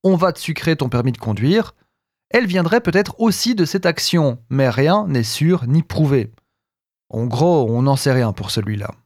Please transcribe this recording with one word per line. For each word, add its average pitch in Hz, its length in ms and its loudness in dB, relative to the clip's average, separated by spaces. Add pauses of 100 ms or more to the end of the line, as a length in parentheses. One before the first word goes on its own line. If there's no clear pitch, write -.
« - 0 -
on 190 140 2
va 170 160 2
te - 80 -14
sucrer 160 340 -2
ton 139 140 -2
permis 120 240 0
de 113 60 -8
conduire », 120 580 -2 (540)
elle 233 160 2
viendrait 185 340 2
peut-être 190 400 0
aussi 226 340 2
de 185 100 2
cette 190 220 -2
action, 156 520 0 (120)
mais 135 180 2
rien 160 380 2
n'est 131 160 0
sûr 147 460 0
ni 156 160 2
prouvé. 135 480 0 (760)
En 117 160 -6
gros, 123 460 2
on 120 120 0
n'en 139 120 2
sait 135 180 -2
rien 120 200 0
pour - 180 -10
celui-là. 104 400 -6 (160)